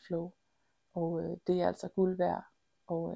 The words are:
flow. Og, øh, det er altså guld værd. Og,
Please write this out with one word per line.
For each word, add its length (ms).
flow. 240
Og, 300
øh, 140
det 140
er 60
altså 200
guld 300
værd. 280
Og, 280